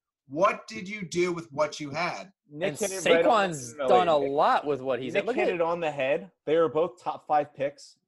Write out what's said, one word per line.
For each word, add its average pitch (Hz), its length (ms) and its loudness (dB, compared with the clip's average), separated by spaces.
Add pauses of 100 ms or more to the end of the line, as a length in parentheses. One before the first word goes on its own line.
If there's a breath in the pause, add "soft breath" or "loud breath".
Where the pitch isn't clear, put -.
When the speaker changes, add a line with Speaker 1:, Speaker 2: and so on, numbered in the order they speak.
(260)
Speaker 1:
What 190 400 0
did 214 220 -14
you 208 140 -12
do 175 300 -2
with 165 200 -10
what 147 260 -2
you 147 120 -10
had? 165 420 -6 (180)
Speaker 2:
Nick 147 200 -6
Speaker 3:
And 143 80 -8
Speaker 2:
hit 196 120 -2
it 190 180 -6
right 170 160 6
on 196 260 4
Speaker 3:
Saquon's 131 240 -10
Speaker 2:
the, 151 40 -12
no, 139 100 -2
Speaker 3:
done 180 200 6
a 156 100 4
Speaker 2:
wait, 139 60 0
Nick, 139 80 -2
Speaker 3:
lot 180 340 2
with 143 140 -2
what 127 200 -2
he's - 140 -6
Speaker 2:
Nick 202 120 0
Speaker 3:
Look 247 100 -4
Speaker 2:
hit 302 120 0
Speaker 3:
at 196 60 0
Speaker 2:
it 170 60 0
on 170 180 0
the 160 120 -2
head. 147 420 -2 (140)
They 156 100 2
were 165 120 4
both 160 320 -2
top 147 280 -8
five 147 260 0
picks - 420 -8 (120)